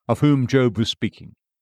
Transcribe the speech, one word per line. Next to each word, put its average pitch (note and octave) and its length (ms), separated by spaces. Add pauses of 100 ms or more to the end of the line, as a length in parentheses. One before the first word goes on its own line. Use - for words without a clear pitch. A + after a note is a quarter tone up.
of A#2 140
whom C#3 260
Job B2 300
was A2+ 100
speaking. - 480 (260)